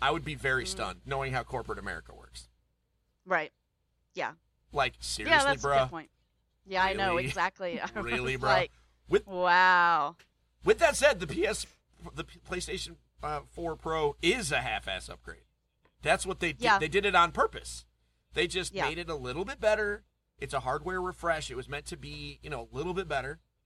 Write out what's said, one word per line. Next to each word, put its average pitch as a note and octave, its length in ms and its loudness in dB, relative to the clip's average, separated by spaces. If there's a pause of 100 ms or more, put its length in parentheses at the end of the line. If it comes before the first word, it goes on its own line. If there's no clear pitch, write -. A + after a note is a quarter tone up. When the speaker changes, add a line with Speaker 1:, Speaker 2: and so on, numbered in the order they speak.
Speaker 1:
I C3+ 100 2
would D#3 140 -2
be D3+ 100 -6
very C3 300 0
Speaker 2:
Mm. F#2 40 -8
Speaker 1:
stunned, F#2+ 360 -6
knowing C3+ 280 -4
how B2 100 -4
corporate A2+ 360 -8
America F#2 340 -10
works. - 340 -20 (800)
Speaker 2:
Right. E3+ 280 0 (600)
Yeah. D3 200 -4 (380)
Speaker 1:
Like, C3 280 0
seriously, D4+ 380 0
Speaker 2:
Yeah, C#4 60 6
that's C#4 200 0
Speaker 1:
bruh? C#3+ 120 2
Speaker 2:
a C3 100 6
good C3 60 -6
point. D#3+ 200 -10 (540)
Yeah, F#3+ 180 0
I F#3+ 100 2
know, G3 220 0
Speaker 1:
Really? F#3 120 0
Speaker 2:
exactly. F3 520 -2
<laughs> - 20 -8
I - 40 -6
was G#3 200 -6
Speaker 1:
Really, B2+ 320 -2
bruh? A#2+ 60 -6
Speaker 2:
like, F3 280 2 (360)
Speaker 1:
With G#3 200 2
Speaker 2:
wow. F3+ 880 6 (480)
Speaker 1:
with G#3+ 160 4
that D#4+ 160 6
said, C4+ 240 4
the D3+ 80 -6
P E4+ 180 -2
S, - 200 -2 (500)
the D#3+ 80 -6
P-, F3 160 -18
PlayStation, F3 580 -10 (240)
uh, D3 200 -6
four D#3+ 340 -8
Pro D#3 460 0
is F3 300 2
a C3 100 0
half-ass G2 480 -4
upgrade. - 340 -18 (580)
That's D#3 240 0
what F#3 140 -6
they E3+ 140 -2
did. C3 100 -12
Speaker 2:
Yeah. G#3+ 160 6
Speaker 1:
They D#3+ 80 0
did G3 180 0
it F#3+ 100 2
on E3+ 160 6
purpose. - 540 -4 (480)
They F3 140 0
just F3 260 -4
Speaker 2:
Yeah. F3+ 140 -2
Speaker 1:
made D#3+ 100 -4
it E3+ 120 -8
a D#3+ 60 -4
little C3+ 300 -4
bit C4+ 140 -10
better. G#3+ 440 0 (340)
It's C3+ 160 -10
a C3+ 60 0
hardware D3+ 420 -4
refresh. E3+ 480 -2
It B2 60 -10
was B2 140 -8
meant C#3+ 180 -8
to E3+ 100 -10
be, C#3+ 460 -12
you D3+ 60 -12
know, A#2 220 -8
a A#2+ 40 -12
little E3 180 -4
bit F3+ 140 -4
better. C#3+ 320 -4 (260)